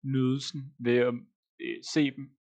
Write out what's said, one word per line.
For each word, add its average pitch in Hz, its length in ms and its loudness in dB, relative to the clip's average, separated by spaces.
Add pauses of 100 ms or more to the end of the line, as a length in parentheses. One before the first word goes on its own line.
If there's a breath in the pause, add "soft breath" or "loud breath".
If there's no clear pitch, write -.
nydelsen 135 760 -2
ved 120 200 4
at, 123 160 2 (460)
øh, - 160 -6 (160)
se 147 240 4
dem 139 240 -14